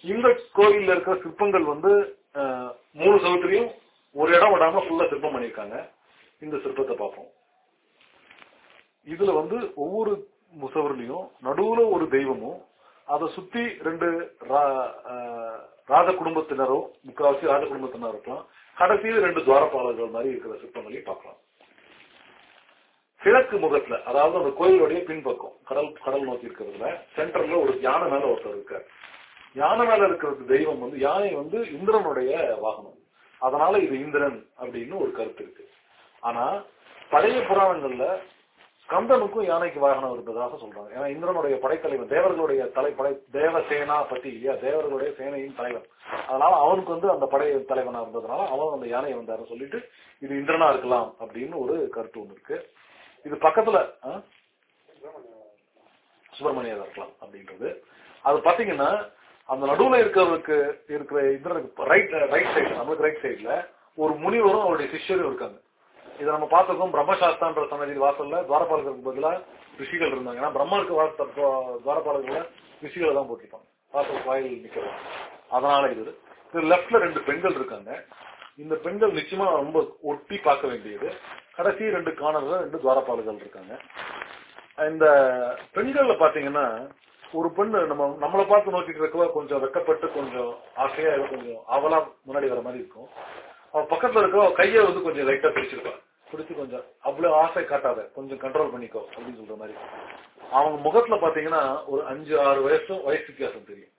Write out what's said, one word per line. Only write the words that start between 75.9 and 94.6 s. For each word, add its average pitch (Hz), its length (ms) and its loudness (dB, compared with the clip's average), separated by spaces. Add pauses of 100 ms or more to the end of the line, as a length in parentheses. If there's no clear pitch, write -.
இது, 110 280 -10 (340)
இது 165 100 -2
லெஃப்ட்ல 180 340 4
ரெண்டு 165 240 2
பெண்கள் 175 340 -2
இருக்காங்க. 110 500 -8 (520)
இந்த 156 180 -6
பெண்கள் 196 380 0
நிச்சயமா 185 380 -2
ரொம்ப 151 520 0
ஒட்டி - 360 -8
பார்க்க 139 280 2
வேண்டியது. 107 460 -8 (420)
கடைசி 202 360 -2
ரெண்டு 170 200 -2
கார்னர்ல 151 480 -2
ரெண்டு 156 200 -6
துவாரபாலகர்கள் 123 560 0
இருக்காங்க. 101 440 -16 (1000)
இந்த 156 280 4 (680)
பெண்கள்ல 269 380 2
பாத்தீங்கன்னா, 139 800 2 (420)
ஒரு 165 240 -2
பெண்ணு 202 300 2
நம்ம, 143 340 -2
நம்மளை 196 280 2
பார்த்து 208 220 6
நோக்கிட்டு 165 320 -4
இருக்கவ 160 300 0
கொஞ்சம் 143 280 -2
வெட்கப்பட்டு, - 520 -2
கொஞ்சம் 123 460 -6 (160)
ஆசையா, 139 420 0
கொஞ்சம் 123 460 -6 (100)
ஆவலா 156 400 2 (160)
முன்னாடி 135 200 -2
வர 123 60 -2
மாதிரி 123 240 -8
இருக்கும். - 300 -16 (640)
அவ 151 100 0
பக்கத்துல 214 420 2
இருக்கவ 190 280 6
கையை 208 320 6